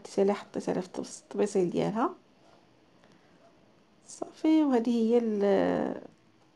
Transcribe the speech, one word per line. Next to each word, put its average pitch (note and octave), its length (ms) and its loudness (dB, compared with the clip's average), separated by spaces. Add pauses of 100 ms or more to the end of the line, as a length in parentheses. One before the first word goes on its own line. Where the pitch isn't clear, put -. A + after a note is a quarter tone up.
ديتها - 200 0
لي G3 100 2
حطيتها - 400 -8
لها F#3 80 -4
في F#3 60 -12
الطبس-، - 340 -12
الطبيصيل G3+ 480 -2
ديالها G3 400 -2 (2000)
صافي. - 580 0
وهذه B3 260 2
هي A#3 280 4
ال-، G3 840 0 (560)